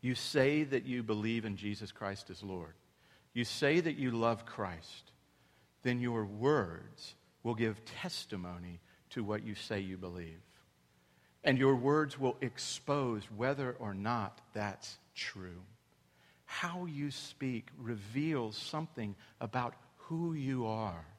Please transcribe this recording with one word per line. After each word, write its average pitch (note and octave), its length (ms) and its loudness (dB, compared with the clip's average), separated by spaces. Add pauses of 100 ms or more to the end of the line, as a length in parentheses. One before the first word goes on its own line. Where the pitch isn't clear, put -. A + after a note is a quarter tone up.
You B2 160 0
say D3 480 4
that C3 220 2
you B2 180 0
believe A2 400 2
in G2+ 120 -2
Jesus G2+ 360 -6
Christ G2 380 -6
as - 120 -12
Lord. F2+ 320 -8 (580)
You A#2+ 120 0
say D3 340 4
that E3 160 2
you C3+ 160 0
love A#2 340 4
Christ. - 680 -8 (720)
Then B2 180 2
your A#2+ 240 2
words G#2 920 0 (300)
will A#2 100 2
give A2 300 0
testimony F2+ 960 -8 (300)
to B2 120 -4
what G#2+ 220 -2
you A2 100 -6
say G#2 240 -2
you F#2+ 180 -4
believe. F2 440 -8 (1040)
And C3 140 6
your C3+ 180 10
words C#3+ 420 4
will B2+ 220 2
expose B2 880 0
whether B2+ 480 0
or G#2 160 -4
not G#2 460 -2 (120)
that's G#2 460 -4 (160)
true. F2+ 480 -8 (840)
How F3 420 -4
you C#3+ 260 -4
speak - 560 -4 (100)
reveals A#2 760 -2
something B2 580 -4 (260)
about A#2+ 340 -2 (220)
who E3 380 -2
you C3 320 0
are. G#2 380 -2 (140)